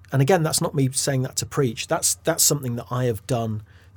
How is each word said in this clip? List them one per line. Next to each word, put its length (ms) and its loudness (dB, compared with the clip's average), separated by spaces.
and 100 2
again, 220 4
that's 180 0
not 120 -2
me 180 2
saying 320 -2
that 140 -8
to 80 -4
preach. 420 -2
That's, 360 0
that's 200 0
something 320 0
that 160 -8
I 140 0
have 220 -2
done 360 -2